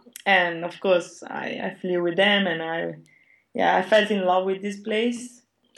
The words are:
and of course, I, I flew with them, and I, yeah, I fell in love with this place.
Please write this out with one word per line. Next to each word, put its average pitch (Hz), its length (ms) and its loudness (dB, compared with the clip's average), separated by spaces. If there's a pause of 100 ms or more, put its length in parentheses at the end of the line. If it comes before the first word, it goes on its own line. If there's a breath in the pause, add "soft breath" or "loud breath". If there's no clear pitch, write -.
(260)
and 175 380 2
of 170 160 -8
course, 180 460 0
I, - 200 -10 (220)
I 180 120 -10
flew 180 220 -2
with 170 140 -2
them, 196 300 4
and 165 160 -4
I, 165 340 -6 (580 soft breath)
yeah, 180 220 2
I 185 60 2
fell 208 280 4
in 196 160 0
love 185 180 2
with 190 180 -2
this 202 180 -8
place. 220 600 -4 (380)